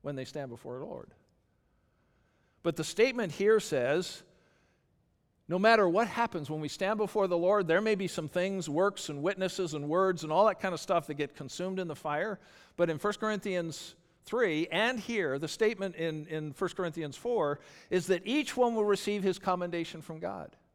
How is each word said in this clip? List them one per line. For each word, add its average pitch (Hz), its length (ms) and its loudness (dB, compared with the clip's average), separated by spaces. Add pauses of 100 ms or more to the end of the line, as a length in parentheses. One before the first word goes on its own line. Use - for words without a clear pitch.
when 143 140 -6
they 131 100 -6
stand 139 240 -10
before 123 300 -10
the 147 60 -8
Lord. - 260 -12 (1500)
But 170 120 0
the 160 80 -6
statement 233 480 2
here 208 280 4
says, 143 640 0 (1200)
no 170 100 0
matter 208 320 6
what 208 180 4
happens 185 420 -4
when 156 120 -4
we 151 60 -4
stand 202 300 -2
before 202 300 0
the 175 100 2
Lord, 185 300 4
there 170 140 4
may 220 140 2
be 185 120 -4
some 156 200 -6
things, 185 420 -2
works 190 400 0
and 143 140 -6
witnesses 185 500 -2
and 147 160 -6
words 180 340 2
and 156 80 -4
all 190 140 6
that 190 140 2
kind 185 140 -2
of 156 60 -6
stuff 170 280 0
that 151 80 -6
get 143 200 -4
consumed 185 440 -6
in 180 80 -4
the 151 80 -6
fire. 170 440 -4 (380)
But 165 120 4
in 156 100 -2
First 208 200 -2
Corinthians 185 760 -2 (300)
three 170 460 2
and 226 280 2
here, 175 400 -2
the 165 80 -4
statement 196 480 0
in, 156 320 -4
in 156 260 -6
First 180 220 -2
Corinthians 160 420 -6
four 170 420 0 (300)
is 175 180 0
that 175 180 2
each 269 300 0
one 240 200 4
will 214 100 2
receive 208 380 2
his 190 160 2
commendation 175 640 -2
from 160 180 -12
God. 175 360 -8 (200)